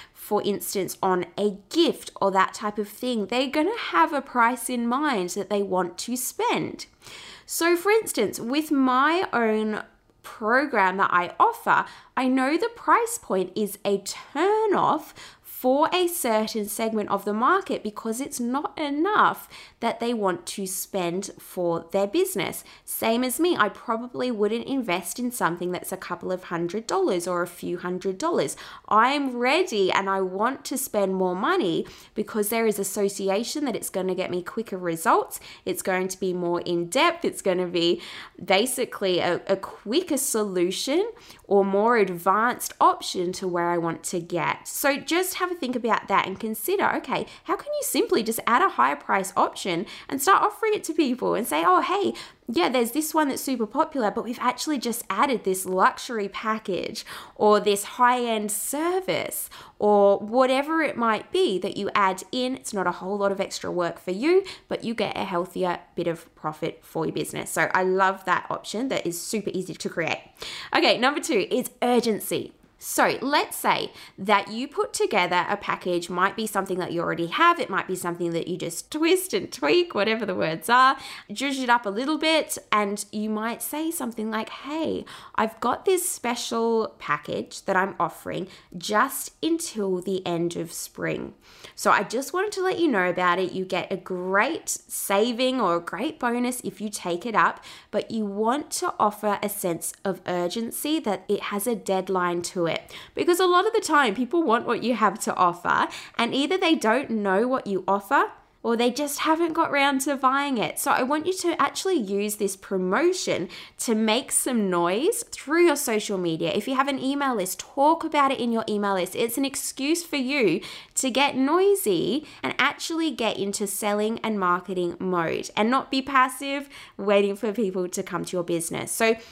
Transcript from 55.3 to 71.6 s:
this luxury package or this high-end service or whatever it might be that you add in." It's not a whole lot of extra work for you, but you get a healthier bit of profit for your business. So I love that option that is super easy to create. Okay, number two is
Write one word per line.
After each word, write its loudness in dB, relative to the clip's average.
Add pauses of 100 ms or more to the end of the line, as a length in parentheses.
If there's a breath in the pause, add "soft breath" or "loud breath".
this 0
luxury 0
package -4 (280 loud breath)
or 6
this 2
high-end 2
service -2 (300 loud breath)
or 6
whatever 2
it -2
might 0
be 2
that -6
you -2
add 2
in." -2
It's -10
not -2
a 0
whole -6
lot 2
of -2
extra -6
work -2
for -6
you, 4 (240 loud breath)
but -4
you -2
get -2
a -4
healthier -2 (140)
bit -2
of -6
profit -8
for -4
your -4
business. -6
So 0
I 2
love 0
that 0
option -6
that -2
is -4
super -6
easy -6
to -6
create. -4 (560 loud breath)
Okay, 4
number 2
two 0
is 0 (100)